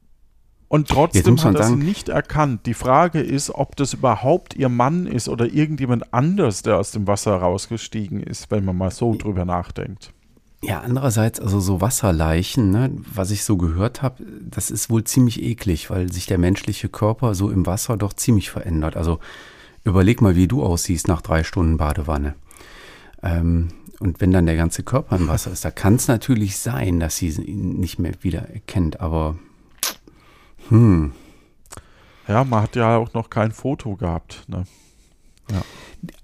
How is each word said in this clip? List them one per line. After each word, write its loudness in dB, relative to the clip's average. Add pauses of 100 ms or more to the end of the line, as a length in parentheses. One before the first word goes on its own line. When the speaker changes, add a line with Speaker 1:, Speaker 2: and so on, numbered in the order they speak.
(680)
Speaker 1:
Und 2
Speaker 2:
Jetzt 0
Speaker 1:
trotzdem 6
Speaker 2:
muss 4
man 4
Speaker 1:
hat 4
er 4
sie 4
Speaker 2:
sagen 2
Speaker 1:
nicht -4
erkannt. -2
Die -2
Frage 4
ist, -2
ob -4
das -2
überhaupt 0
ihr 2
Mann 2
ist -4
oder 0
irgendjemand 0
anders, 2
der 4
aus -2
dem -4
Wasser 2
rausgestiegen -4
ist, -12
wenn 0
man -2
mal 0
so 0
Speaker 2:
I- -2
Speaker 1:
drüber -4
nachdenkt. -6 (520)
Speaker 2:
Ja, -4
andererseits, 0
also 0
so 0
Wasserleichen, 2
ne, 2 (220)
was -2
ich -4
so 2
gehört -2
hab, -4 (280)
das -8
ist -6
wohl 2
ziemlich 2
eklig, -2
weil -2
sich -6
der 0
menschliche 0
Körper -2
so 0
im 0
Wasser -2
doch -4
ziemlich 0
verändert. -4
Also 0 (640)
überleg 4
mal, 6
wie 6
du 0
aussiehst 0
nach 0
drei 0
Stunden 0
Badewanne. -2 (920)
Ähm, 0 (260)
und -4
wenn 4
dann 6
der 2
ganze 0
Körper -2
im 2
Wasser -2
ist, -8
da -6
kann's 2
natürlich 0
sein, -2
dass -2
sie -2
ihn -4
nicht -4
mehr -2 (100)
wiedererkennt, -4
aber -2 (1300)
hm. 6 (1160)
Speaker 1:
Ja, 2
man 2
hat -2
ja 4
auch -2
noch -6
kein 0
Foto -6
gehabt, -6
ne? -6 (840)
Ja. -2 (640)